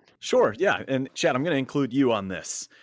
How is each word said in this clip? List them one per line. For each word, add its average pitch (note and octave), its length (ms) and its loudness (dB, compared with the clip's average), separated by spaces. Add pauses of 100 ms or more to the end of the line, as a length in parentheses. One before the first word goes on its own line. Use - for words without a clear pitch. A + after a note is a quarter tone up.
(200)
Sure, G3 380 2
yeah. C#3+ 300 0
And C3+ 260 -2
Chad, D3+ 220 0
I'm C3 80 -2
gonna E3 140 0
include C3+ 360 -2
you C3 200 4
on G2 140 -2
this. F2 400 -8 (160)